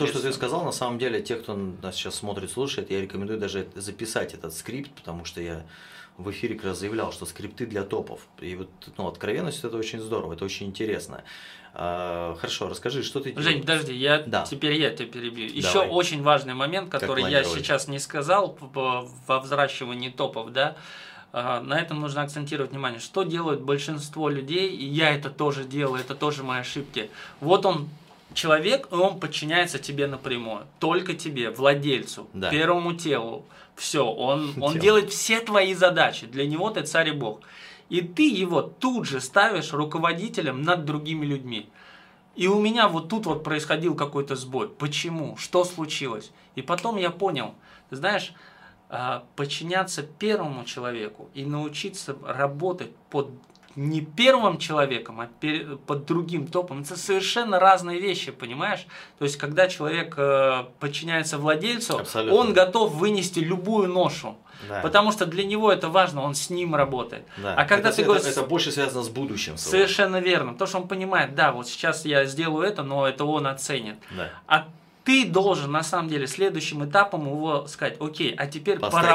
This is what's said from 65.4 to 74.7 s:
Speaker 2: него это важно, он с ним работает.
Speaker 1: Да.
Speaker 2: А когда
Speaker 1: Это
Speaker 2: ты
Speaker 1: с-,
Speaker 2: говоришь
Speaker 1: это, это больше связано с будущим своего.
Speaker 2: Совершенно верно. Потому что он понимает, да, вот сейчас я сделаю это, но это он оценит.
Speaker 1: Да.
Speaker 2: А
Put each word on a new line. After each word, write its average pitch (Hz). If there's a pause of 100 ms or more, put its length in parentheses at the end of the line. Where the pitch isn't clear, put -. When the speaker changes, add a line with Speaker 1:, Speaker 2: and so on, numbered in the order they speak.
Speaker 2:
него 208
это 170
важно, 160
он 139
с -
ним 175
работает. 131 (120)
Speaker 1:
Да. 98
Speaker 2:
А 147
когда 202
Speaker 1:
Это -
Speaker 2:
ты 208
Speaker 1:
с-, 160
Speaker 2:
говоришь 190
Speaker 1:
это, 135
это 131
больше 156
связано 127
с 110
будущим 117
своего. 156 (160)
Speaker 2:
Совершенно 190
верно. 160
Потому 190
что 190
он 180
понимает, 185
да, 147
вот 120
сейчас 160
я 143
сделаю 156
это, 202
но 139
это 135
он 147
оценит. 131 (200)
Speaker 1:
Да. 85 (160)
Speaker 2:
А 156 (360)